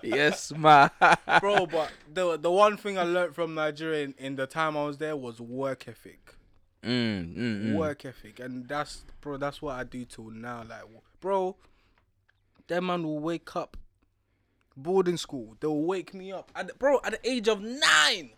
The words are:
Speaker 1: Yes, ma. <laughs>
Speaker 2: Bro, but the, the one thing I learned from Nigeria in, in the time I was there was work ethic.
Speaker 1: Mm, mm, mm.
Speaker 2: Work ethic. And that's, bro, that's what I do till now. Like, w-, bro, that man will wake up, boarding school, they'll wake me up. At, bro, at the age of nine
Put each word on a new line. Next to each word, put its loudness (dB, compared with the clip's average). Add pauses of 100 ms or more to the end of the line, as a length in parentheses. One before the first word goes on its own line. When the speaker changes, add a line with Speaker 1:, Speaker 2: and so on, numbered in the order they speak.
Speaker 1:
Yes, 0
ma. 10 (100)
<laughs> 6
Speaker 2:
Bro, 2
but -2 (220)
the, 0
the 0
one 6
thing -6
I 0
learned 0
from -4
Nigeria -2
in, -10
in -8
the -4
time -2
I 0
was -6
there -4
was -10
work -8
ethic. -20 (480)
Speaker 1:
Mm, -2
mm, -4
mm. 0
Speaker 2:
Work -2
ethic. -18
And -10
that's, -6 (160)
bro, -10
that's -6
what -8
I -8
do -12
till -16
now. -12
Like, -16
w-, -20 (200)
bro, -2 (1120)
that -2
man -2
will -4
wake -6
up, -8 (1000)
boarding 2
school, -10
they'll 0
wake -4
me -14
up. -12
At, -10
bro, 4
at -4
the -2
age 0
of 2
nine 2